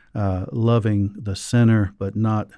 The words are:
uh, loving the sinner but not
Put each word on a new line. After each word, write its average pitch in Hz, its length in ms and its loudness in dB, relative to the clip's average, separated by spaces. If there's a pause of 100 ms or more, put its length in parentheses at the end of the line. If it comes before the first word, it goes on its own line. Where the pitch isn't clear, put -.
(140)
uh, 95 380 -2
loving 107 640 0
the 101 200 -8
sinner 113 640 2
but 98 180 -6
not 107 420 -2